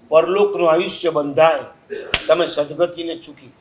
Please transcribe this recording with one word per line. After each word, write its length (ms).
પરલોકનું 600
આયુષ્ય 400
બંધાય, 540
તમે 200
સદગતિને 720
ચૂકી. 440